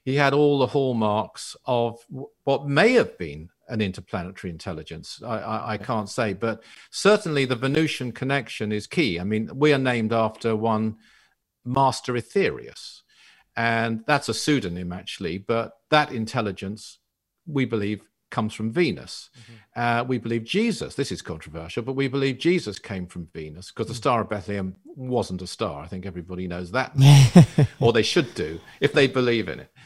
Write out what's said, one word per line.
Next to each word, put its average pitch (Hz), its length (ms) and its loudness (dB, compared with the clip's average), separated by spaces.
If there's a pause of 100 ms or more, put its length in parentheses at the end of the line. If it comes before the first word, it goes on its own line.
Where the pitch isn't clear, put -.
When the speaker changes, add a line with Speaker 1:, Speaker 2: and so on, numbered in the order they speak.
Speaker 1:
he 131 120 -2
had 139 180 4
all 147 240 4
the 127 80 4
hallmarks 110 1000 -2
of 117 340 0 (120)
w-, 131 180 -12 (160)
what 139 240 0
may 175 240 4
have - 240 2
been 80 320 -10 (200)
an 113 120 -4
interplanetary 92 720 -6
intelligence. 80 720 -12
I, 117 140 -6
I, 110 180 -6
I 107 160 -6
Speaker 2:
Yeah. 104 60 -4
Speaker 1:
can't 107 320 -4
say, 107 240 -2
but 110 280 -4 (280)
certainly 170 560 2
the 123 100 0
Venusian 135 560 0
connection 131 580 -4
is 107 160 -4
key. 110 320 0
I 87 60 -6
mean, 107 300 -2
we 147 180 4
are 139 60 4
named 120 340 0
after 113 420 0
one 110 420 0 (680)
Master 131 480 0
Aetherius, 113 880 -4 (560)
and 117 500 0
that's 143 220 2
a 113 60 -2
pseudonym, 90 580 -2
actually, 92 460 -8
but 113 400 -4 (100)
that 151 240 4
intelligence, 107 840 -6 (480)
we 143 180 -2
believe, 104 380 -2 (280)
comes 107 220 -2
from 113 200 -6
Venus. - 640 -4
Speaker 2:
Mm-hmm. 117 420 -14
Speaker 1:
Uh, 120 240 2
we 127 140 -2
believe 117 260 -4
Jesus, 185 520 -2
this 139 160 -4
is 87 100 -8
controversial, 82 600 -8
but 131 80 -6
we 135 160 -2
believe 135 280 -2
Jesus 156 440 -2
came 92 260 -8
from 85 260 -12
Venus, 78 380 -14
'cause 113 160 -6
the - 60 -8
Speaker 2:
Mm. 123 60 -8
Speaker 1:
Star 120 240 2
of 92 60 -8
Bethlehem 98 460 -6 (220)
wasn't 120 440 -4
a 90 60 -10
star. 80 380 -8
I - 20 -14
think 92 180 -10
everybody 90 440 -8
knows 87 240 -8
that, 127 240 -2
Speaker 3:
<laughs> 139 840 8
Speaker 1:
or 117 120 6
they 110 100 4
should 139 320 0
do, 82 260 -6 (200)
if 143 120 2
they 139 140 6
believe 120 420 0
in 62 120 -8
it - 100 -20 (160)